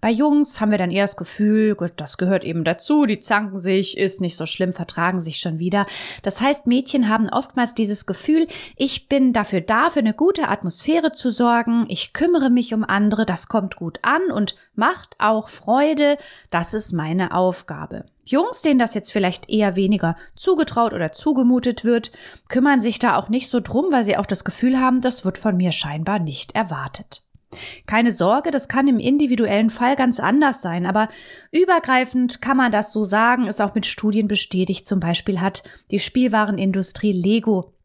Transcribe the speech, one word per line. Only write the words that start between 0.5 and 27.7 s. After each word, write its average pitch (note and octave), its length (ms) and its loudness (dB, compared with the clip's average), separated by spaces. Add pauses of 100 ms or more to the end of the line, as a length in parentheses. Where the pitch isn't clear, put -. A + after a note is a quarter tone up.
haben G#3+ 120 2
wir G#3 60 2
dann F3+ 120 0
eher F#3+ 140 2
das G3+ 120 -4
Gefühl, G#3+ 600 0
gut, F3 220 -6
das - 200 -8
gehört F#3 240 2
eben E3 220 -4
dazu, C#4 420 2
die G#3+ 140 0
zanken G#3 360 -2
sich, F#3+ 400 -2
ist F#3+ 240 -2
nicht F3 160 -4
so D#3+ 100 -6
schlimm, F3+ 260 -2
vertragen F3 480 -2
sich D#3+ 160 -6
schon D#3+ 240 -6
wieder. F#3+ 260 0 (380)
Das G3 160 0
heißt, C#4+ 260 0
Mädchen B3 420 2
haben A3 200 2
oftmals A#3+ 440 -2
dieses G#3 320 -2
Gefühl, D#4 440 0 (260)
ich - 340 -4
bin C4 240 4
dafür G3+ 280 0
da, A3+ 300 0
für D#4 100 0
eine A3 120 2
gute E4+ 360 0
Atmosphäre D#4 640 0
zu B3+ 180 -4
sorgen, A#3 560 2
ich - 260 -6
kümmere D#4+ 380 2
mich A#3+ 240 2
um A3 80 0
andere, G#3 440 2
das F3 200 0
kommt F#3+ 300 -4
gut E3 260 -10
an E4 300 0
und G3+ 240 -2 (180)
macht A3+ 460 -2
auch G#3+ 280 2
Freude, C#4+ 680 2 (340)
das E3+ 240 -2
ist - 180 -2
meine E3+ 400 -2
Aufgabe. F3+ 760 -2 (180)
Jungs, F#4 360 0
denen C#4+ 200 4
das A3+ 140 0
jetzt G#3 180 -6
vielleicht F#3 380 -2
eher G#3 260 2
weniger F#3+ 400 2 (180)
zugetraut D4 600 0
oder E3+ 180 -4
zugemutet B3 720 2
wird, A#3 260 0 (380)
kümmern C4 320 4
sich G#3+ 180 -2
da A3 160 2
auch - 140 -2
nicht B3 200 -2
so A#3+ 120 0
drum, D#4 320 0
weil B3+ 100 4
sie G3+ 140 0
auch G3+ 100 -2
das - 160 -4
Gefühl B3+ 380 0
haben, B3+ 200 2
das B3+ 240 -2
wird F#3 140 -4
von G3+ 180 0
mir F3+ 140 2
scheinbar D#3+ 480 -2
nicht D#3 380 -6
erwartet. D3 680 -8 (600)